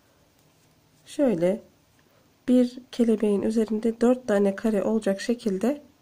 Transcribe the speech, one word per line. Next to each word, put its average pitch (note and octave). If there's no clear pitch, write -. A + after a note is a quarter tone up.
şöyle G3+
bir B3
kelebeğin G#3+
üzerinde A3
dört B3
tane G3+
kare G#3
olacak G#3+
şekilde A#3